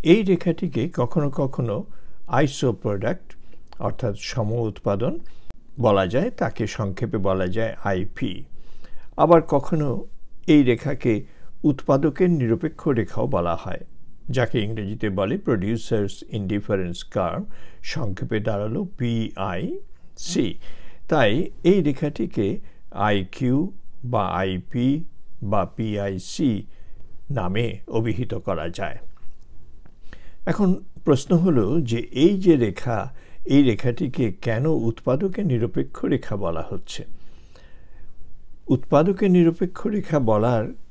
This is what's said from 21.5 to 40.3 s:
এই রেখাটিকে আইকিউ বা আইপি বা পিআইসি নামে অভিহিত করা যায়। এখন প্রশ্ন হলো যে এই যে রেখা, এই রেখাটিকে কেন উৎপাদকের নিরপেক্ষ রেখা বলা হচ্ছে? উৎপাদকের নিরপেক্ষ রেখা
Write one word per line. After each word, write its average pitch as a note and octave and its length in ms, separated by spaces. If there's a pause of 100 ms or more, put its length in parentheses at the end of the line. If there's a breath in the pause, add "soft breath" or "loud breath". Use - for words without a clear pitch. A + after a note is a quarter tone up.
এই G3+ 120
রেখাটিকে D3 640 (600 soft breath)
আইকিউ G#2 480 (480)
বা A#2+ 200 (180)
আইপি G2 460 (540)
বা G#2 200 (140)
পিআইসি G#2 760 (800 soft breath)
নামে G#2+ 360 (220)
অভিহিত A2+ 460
করা E2+ 340
যায়। - 300 (1500 soft breath)
এখন G3+ 220 (360)
প্রশ্ন - 260 (140)
হলো C#3 200 (160)
যে A#2 180 (260)
এই G3+ 100 (100)
যে F3 120
রেখা, A2+ 420 (560 soft breath)
এই C#3 80
রেখাটিকে B2+ 640 (220)
কেন A#2 180 (240)
উৎপাদকের F3+ 580
নিরপেক্ষ B2+ 580
রেখা D#3 320
বলা E2+ 340
হচ্ছে? - 320 (1600 soft breath)
উৎপাদকের E3+ 640
নিরপেক্ষ F3 560
রেখা G#3 320 (120)